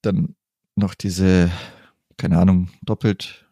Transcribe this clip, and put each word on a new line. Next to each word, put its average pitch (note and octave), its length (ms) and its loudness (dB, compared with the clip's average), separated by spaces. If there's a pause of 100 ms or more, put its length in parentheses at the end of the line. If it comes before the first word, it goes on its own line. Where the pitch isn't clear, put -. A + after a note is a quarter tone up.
Dann - 340 -2 (400)
noch G2 200 -2
diese, F#2 560 2 (680)
keine E2+ 200 0
Ahnung, F2+ 320 2 (120)
doppelt, - 720 -6